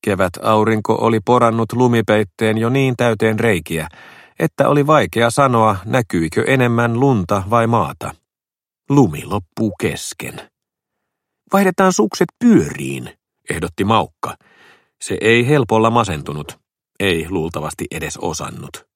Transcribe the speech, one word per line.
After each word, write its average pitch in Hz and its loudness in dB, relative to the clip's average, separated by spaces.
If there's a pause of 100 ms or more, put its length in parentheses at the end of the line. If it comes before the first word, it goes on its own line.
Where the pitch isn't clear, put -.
Kevät 92 -2 (100)
aurinko 110 0
oli 113 0
porannut 113 2
lumipeitteen 110 0
jo 113 0
niin 131 0
täyteen 110 0
reikiä, 82 -2 (500)
että 139 0
oli 143 2
vaikea 117 2
sanoa, 113 2
näkyikö 107 -2
enemmän 120 0
lunta 104 0
vai 117 2
maata. 104 -2 (760)
Lumi 110 2
loppuu 98 -6
kesken. - -10 (1000)
"Vaihdetaan 190 4
sukset 202 0 (100)
pyöriin", 71 0 (320)
ehdotti 82 -4
Maukka. - -2 (680)
Se - -6
ei 117 4
helpolla 113 2
masentunut, 76 -2 (420)
ei 85 -2
luultavasti 78 -6
edes 78 -10
osannut. 69 -10